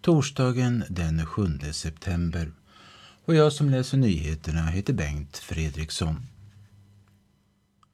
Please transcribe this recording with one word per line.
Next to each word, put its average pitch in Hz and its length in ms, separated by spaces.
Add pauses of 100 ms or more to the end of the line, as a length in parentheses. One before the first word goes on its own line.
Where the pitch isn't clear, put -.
Torsdagen 127 880
den 80 380
sjunde 76 460
september. 85 800 (720)
Och 165 100
jag 151 180
som 147 180
läser 131 280
nyheterna 80 680
heter 92 260
Bengt 73 440
Fredriksson. 78 880 (1700)